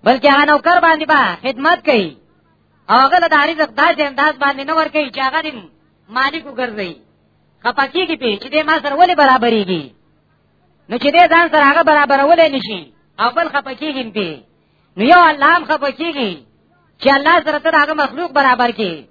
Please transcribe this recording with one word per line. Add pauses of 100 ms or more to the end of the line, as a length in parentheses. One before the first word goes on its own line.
بلکې
هغه
نوکر
باندې
به (220)
خدمت
کوي. (720)
او
هغه
له
دا
رزق (120)
داسې
انداز
باندې
نه
ورکوي
چې
هغه
دې (580)
مالک
وګرځوي. (680)
خفه
کېږي
پې (100)
چې
دې
ما
سره
ولې
برابرېږي. (1040)
نو
چې
دې (100)
ځان
سره
هغه
برابرولی
نه
شي، (260)
او
بل
خفه
کېږي (120)
پې. (680)
نو
یو (100)
الله
هم
خفه
کېږي (680)
چې
الله
سره
ته
د
هغه
مخلوق
برابر
کړي. (140)